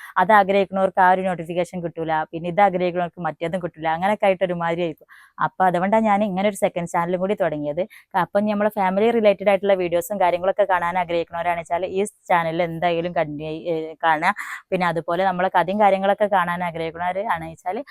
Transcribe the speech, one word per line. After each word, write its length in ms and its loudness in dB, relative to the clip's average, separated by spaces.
അത് 160 4
ആഗ്രഹിക്കുന്നവർക്ക് 680 4
ആ 100 8
ഒരു 100 4
നോട്ടിഫിക്കേഷൻ 640 -4
കിട്ടൂല, 480 -4
പിന്നെ 180 -8
ഇത് 120 0
ആഗ്രഹിക്കുന്നവർക്ക് 600 0
മറ്റേതും 420 -4
കിട്ടൂല, 260 -6
അങ്ങനെയൊക്കെ 380 0
ആയിട്ട് 180 2
ഒരുമാതിരി 360 -2
ആയിരിക്കും. 260 -6
അപ്പൊ 200 0
അതുകൊണ്ടാണ് 400 2
ഞാൻ 200 2
ഇങ്ങനെ 240 0
ഒരു 80 -4
സെക്കൻഡ് 320 -2
ചാനലും 320 -2
കൂടി 140 0
തുടങ്ങിയത്. 520 -2
അപ്പൊ 200 0
ഇനി 100 0
നമ്മളെ 200 0
ഫാമിലി 400 0
റിലേറ്റഡ് 380 2
ആയിട്ടുള്ള 260 4
വീഡിയോസും 460 0
കാര്യങ്ങളൊക്കെ 440 2
കാണാൻ 340 0
ആഗ്രഹിക്കുന്നവരാണെന്ന് 640 -2
വെച്ചാൽ 260 -4
ഈ 180 -2
ചാനൽ 580 -2
എന്തായാലും 520 -2
കണ്ടിന്യൂ, 320 -4
ഏ, 480 -6
കാണുക. 400 2
പിന്നെ 160 0
അതുപോലെ 380 -2
നമ്മളെ 340 0
കഥയും 220 0
കാര്യങ്ങളൊക്കെ 440 2
കാണാൻ 400 0
ആഗ്രഹിക്കുന്നവർ 540 -6
ആണെന്ന് 320 -4
വെച്ചാൽ 400 -8